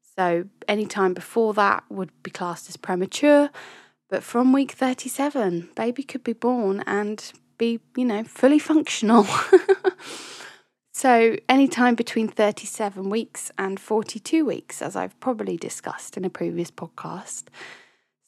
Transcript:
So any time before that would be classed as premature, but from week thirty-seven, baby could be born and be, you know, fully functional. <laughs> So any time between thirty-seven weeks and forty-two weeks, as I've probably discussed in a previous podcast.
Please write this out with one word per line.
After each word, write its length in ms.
So 280
any 180
time 280
before 400
that 340
would 220
be 80
classed 380
as 80
premature, 760
but 140
from 300
week 200
thirty-seven, 1000
baby 300
could 180
be 100
born 540
and 460
be, 220
you 80
know, 200
fully 340
functional. 720
<laughs> 60
So 440
any 220
time 260
between 320
thirty-seven 840
weeks 480
and 200
forty-two 680
weeks, 340
as 160
I've 240
probably 380
discussed 580
in 80
a 60
previous 400
podcast. 800